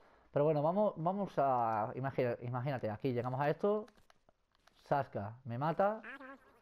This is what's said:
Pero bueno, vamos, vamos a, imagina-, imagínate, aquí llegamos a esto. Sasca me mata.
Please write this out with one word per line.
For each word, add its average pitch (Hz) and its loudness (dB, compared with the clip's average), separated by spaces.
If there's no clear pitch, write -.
Pero 147 4
bueno, 151 4
vamos, 185 2
vamos 185 -2
a, 120 2
imagina-, 127 0
imagínate, 123 -4
aquí 107 -2
llegamos 123 -2
a 143 2
esto. 208 0
Sasca 117 -2
me 117 -6
mata. 196 0